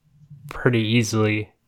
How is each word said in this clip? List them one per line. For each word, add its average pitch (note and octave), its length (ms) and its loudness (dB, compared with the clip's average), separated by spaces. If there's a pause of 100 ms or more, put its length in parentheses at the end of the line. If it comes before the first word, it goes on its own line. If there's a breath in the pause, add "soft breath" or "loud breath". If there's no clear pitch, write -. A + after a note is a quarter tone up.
(500)
pretty A#2+ 360 0
easily, G#2+ 640 0 (180)